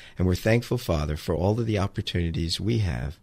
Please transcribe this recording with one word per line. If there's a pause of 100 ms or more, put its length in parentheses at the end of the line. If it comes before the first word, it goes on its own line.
(180)
And
we're
thankful,
Father,
for
all
of
the
opportunities
we
have